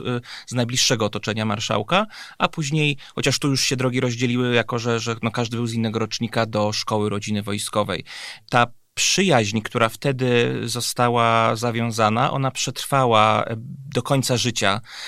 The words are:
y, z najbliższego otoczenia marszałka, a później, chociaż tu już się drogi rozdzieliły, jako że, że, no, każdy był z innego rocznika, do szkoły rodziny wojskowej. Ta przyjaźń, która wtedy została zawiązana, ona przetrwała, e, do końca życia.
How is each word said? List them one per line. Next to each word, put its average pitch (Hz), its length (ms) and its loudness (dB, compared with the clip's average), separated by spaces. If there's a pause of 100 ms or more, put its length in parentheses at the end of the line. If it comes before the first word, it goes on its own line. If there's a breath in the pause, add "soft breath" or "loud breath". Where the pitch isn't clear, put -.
y, 123 200 -4 (260 loud breath)
z - 60 -12
najbliższego 120 540 2
otoczenia 107 380 -2
marszałka, 110 640 0 (320 loud breath)
a 180 100 2
później, 147 480 0 (180 loud breath)
chociaż - 240 0
tu 147 100 0
już 131 160 0
się 135 120 0
drogi 127 240 0
rozdzieliły, 123 540 0
jako 117 240 2
że, 117 220 0
że, 113 220 -4
no, 117 80 0
każdy 120 260 -2
był 117 100 -2
z 113 60 -4
innego 113 260 0
rocznika, 113 480 -2
do 107 260 0
szkoły 104 380 -2
rodziny 101 320 -4
wojskowej. 101 640 -2 (460 loud breath)
Ta 120 160 6 (280)
przyjaźń, 117 640 2
która 113 280 2
wtedy 127 760 0
została 117 920 2
zawiązana, 113 760 0
ona 135 180 -2
przetrwała, 110 920 2
e, 113 120 -6 (380)
do 127 80 0
końca 131 340 0
życia. 104 440 0 (280 loud breath)